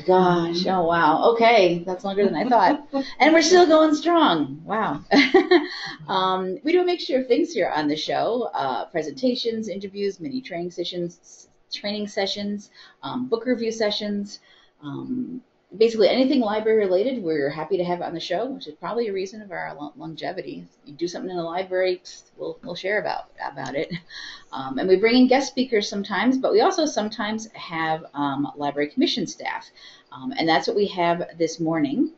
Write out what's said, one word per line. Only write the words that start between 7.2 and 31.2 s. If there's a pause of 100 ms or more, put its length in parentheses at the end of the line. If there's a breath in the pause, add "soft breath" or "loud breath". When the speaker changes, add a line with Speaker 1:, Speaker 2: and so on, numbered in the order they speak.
Speaker 1:
things
here
on
the
show.
Uh,
presentations,
interviews,
mini
training
sessions,
s-, (260)
training
sessions, (320 loud breath)
um,
book
review
sessions, (440 soft breath)
um, (340)
basically
anything
library
related,
we're
happy
to
have
on
the
show,
which
is
probably
a
reason
of
our
lo-,
longevity. (180)
You
do
something
in
the
library, (340)
we'll,
we'll
share
about, (120)
about
it. (600 loud breath)
Um,
and
we
bring
in
guest
speakers
sometimes,
but
we
also
sometimes
have,
um,
library
commission
staff. (420 loud breath)
Um,
and
that's
what
we
have